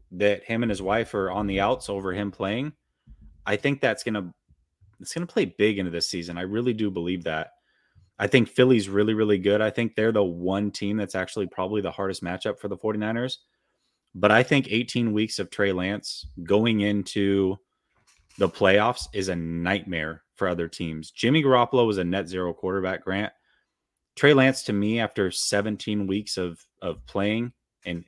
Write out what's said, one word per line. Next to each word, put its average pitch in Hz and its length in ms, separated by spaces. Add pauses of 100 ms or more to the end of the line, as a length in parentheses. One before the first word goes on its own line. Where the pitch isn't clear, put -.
(120)
that 98 320
him 117 180
and 117 80
his 98 120
wife 107 320
are 95 160
on 104 160
the 98 140
outs 104 300
over 98 220
him 101 180
playing, 117 420 (720)
I 101 120
think 139 240
that's 113 240
gonna, 101 280 (680)
it's - 120
gonna 175 140
play 175 200
big 101 320
into 92 120
this 85 180
season. 87 300
I 87 40
really 113 320
do 107 160
believe 90 340
that. 80 260 (680)
I 101 100
think 123 200
Philly's 123 400
really, 104 240
really 107 240
good. 101 240
I 110 80
think 113 260
they're 110 180
the 107 120
one 95 460
team 101 260
that's 101 180
actually 92 340
probably 98 340
the 92 80
hardest 98 320
matchup 92 360
for 107 100
the 98 80
forty-niners. 110 640 (720)
But 98 160
I 113 140
think 139 260
eighteen 117 420
weeks 107 280
of 92 100
Trey 98 220
Lance 92 540 (180)
going 107 380
into 98 760 (800)
the 95 100
playoffs 104 640
is 95 160
a 90 80
nightmare 85 840 (120)
for 98 140
other 87 200
teams. 80 420
Jimmy 143 320
Garoppolo 123 440
was 104 100
a 92 80
net 90 240
zero 90 240
quarterback, 92 520
Grant. 98 280 (840)
Trey 143 180
Lance, 135 300
to 120 80
me, 104 260
after 104 320
seventeen 104 760
weeks 101 320
of, 87 200 (220)
of 85 260
playing 107 460 (320)
and 85 240